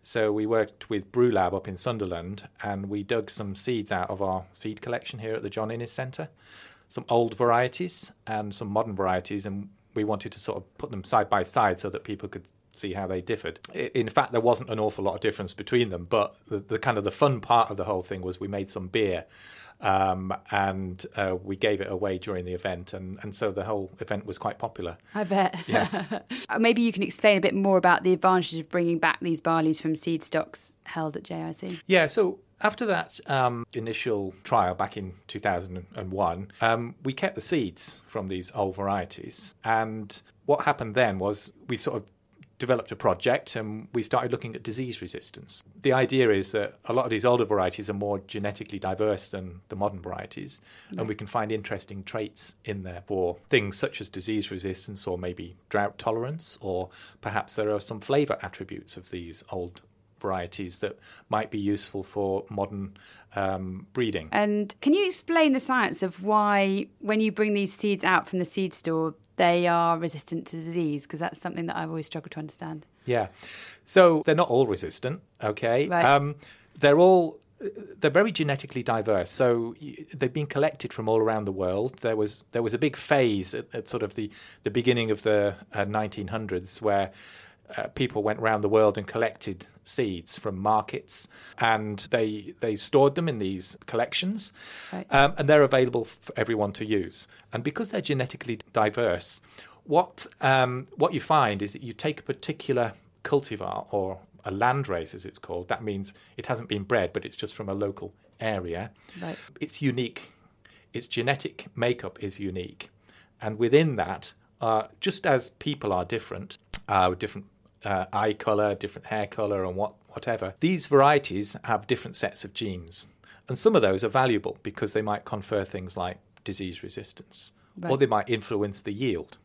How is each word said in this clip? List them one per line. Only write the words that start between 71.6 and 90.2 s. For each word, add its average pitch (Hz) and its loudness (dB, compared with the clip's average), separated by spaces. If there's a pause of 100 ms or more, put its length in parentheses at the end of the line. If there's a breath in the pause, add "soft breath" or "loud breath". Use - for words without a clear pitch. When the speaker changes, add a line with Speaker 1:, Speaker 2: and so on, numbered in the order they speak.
Speaker 2:
that - -4
I've 160 -4
always 160 -6
struggled 160 -10
to - -10
understand. 156 -12 (180)
Speaker 1:
Yeah. 120 0 (580 loud breath)
So 170 8
they're 156 4
not 175 2
all 120 4
resistant, - -4 (200)
okay? 117 0
Speaker 2:
Right. 175 2
Speaker 1:
Um, 143 6 (420 loud breath)
they're 147 8
all, 180 8 (180)
they're - -2
very 202 6
genetically 139 -2
diverse. 107 2
So 120 4
y-, 151 -14
they've 131 -2
been 147 -2
collected 147 -2
from 110 -4
all 110 6
around 110 2
the 98 -2
world. 95 0
There 113 0
was, 107 -2
there 117 0
was 113 0
a 120 -2
big 139 0
phase 113 2
at, 120 -8
at 113 -8
sort 110 -4
of 98 -6
the, 107 -6 (320 loud breath)
the 117 0
beginning 117 4
of 104 0
the, 104 4 (160)
uh, 101 0
nineteen 104 -4
hundreds 95 -4
where, 101 2 (640 loud breath)
uh, - -6
people 120 -2
went 107 0
around 110 2
the 104 2
world 107 6
and 98 -6
collected 110 -4 (180)
seeds 95 -4